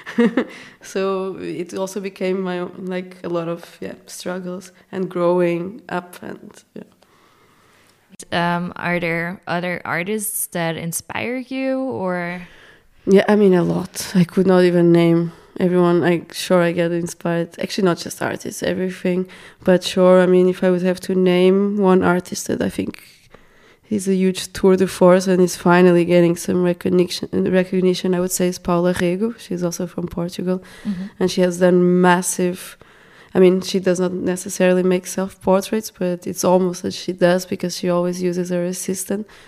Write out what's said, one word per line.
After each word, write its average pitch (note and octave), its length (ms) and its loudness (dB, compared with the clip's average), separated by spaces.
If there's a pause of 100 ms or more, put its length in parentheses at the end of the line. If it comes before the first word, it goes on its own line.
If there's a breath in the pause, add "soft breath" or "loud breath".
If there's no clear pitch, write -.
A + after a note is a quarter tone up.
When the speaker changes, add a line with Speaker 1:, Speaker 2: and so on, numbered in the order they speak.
(180)
Speaker 1:
<laughs> A#3 320 0 (320 loud breath)
So F#3+ 560 -4
it F3 360 -10
also F#3+ 260 -8
became F#3+ 420 -4
my F3+ 180 -4
own, F3+ 260 -10
like, F#3 380 -8
a E3+ 60 -8
lot E3+ 180 -4
of, E3+ 340 -10
yeah, F#3 140 -10 (100)
struggles F3+ 680 -12 (200 soft breath)
and F#3+ 180 -6
growing F3 800 0
up F3+ 320 -10
and, - 420 -16 (120)
yeah. - 80 -18 (1500 soft breath)
Speaker 2:
Um, F3 440 -2
are F3 240 -4
there E3+ 480 -6
other F3 360 -6
artists F#3 640 -6
that E3 300 -6
inspire A3 600 -8
you, C4 420 -6
or? F3+ 680 -6 (580 loud breath)
Speaker 1:
Yeah, G3 220 6
I G#3 80 4
mean, G3+ 180 6
a F3 100 4
lot. F3 520 -4
I F3+ 80 6
could F#3 240 0
not F#3 160 6
even F3 280 6
name E3+ 400 4 (280 loud breath)
everyone. F3 440 2
I, E3+ 280 2
sure, - 300 2
I E3+ 100 2
get E3+ 200 -2
inspired. E3+ 680 -4
Actually, G3 260 -2
not F3 120 2
just - 240 -12
artists, - 420 -8
everything. F#3 640 -4 (360 loud breath)
But F3+ 200 4
sure, F#3 380 4
I F3+ 60 4
mean, F3+ 200 6
if F3+ 160 -2
I F#3 80 2
would F3+ 120 0
have F3+ 180 -2
to F#3+ 140 -4
name F#3 640 2
one F#3+ 260 4
artist F3+ 440 -2
that - 140 -4
I G3 80 -2
think - 340 -8 (800 soft breath)
he's G3 240 -6
a F#3+ 80 2
huge F#3 380 -2
tour F#3+ 240 4
de F#3 100 2
force F#3 400 4
and F#3 140 4
is F3 160 0
finally F3 480 6
getting F3 320 4
some F3+ 260 -2
recognition, F3+ 880 0
recognition, F#3 640 0
I F3 60 0
would F#3 100 -4
say, F3+ 160 0
is F3+ 120 -4
Paula F3+ 340 0
Rego. F#3 440 -2
She's F3+ 260 -10
also F3 240 -4
from E3+ 200 -8
Portugal. F3+ 560 -6 (220 loud breath)
Speaker 2:
Mm-hmm. F#3+ 200 -8 (140)
Speaker 1:
And F#3 100 0
she F#3 120 -2
has F3 180 0
done F3+ 420 4
massive, F3+ 760 0 (580 loud breath)
I F#3 40 4
mean, F#3 220 6
she F#3 180 -4
does F3+ 200 0
not F3+ 140 -2
necessarily F#3 680 0
make F#3 240 0
self-portraits, G3 840 -2
but F3+ 340 -6
it's F#3 180 -6
almost F3+ 380 2
that F#3+ 140 -6
she - 180 -8
does F3+ 320 2
because F3+ 320 -6
she F#3 120 -4
always F3+ 340 -2
uses F3+ 260 -4
her F3 160 -2
assistant. F#3 600 -6 (200 loud breath)